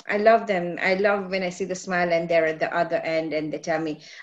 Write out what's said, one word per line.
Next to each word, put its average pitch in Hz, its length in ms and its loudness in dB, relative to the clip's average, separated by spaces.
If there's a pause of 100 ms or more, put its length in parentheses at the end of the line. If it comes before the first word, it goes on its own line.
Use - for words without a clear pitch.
I 202 100 -2
love 220 280 6
them. 175 340 -2
I 190 140 2
love 196 380 2
when 190 100 -2
I 180 80 -2
see 185 160 -6
the 180 80 -4
smile 175 400 -2
and 170 160 0
they're 165 160 4
at 156 140 -2
the 165 120 -2
other 165 260 0
end 160 360 -2
and 156 180 -4
they 156 60 -4
tell 160 240 -2
me, 156 200 -6 (220)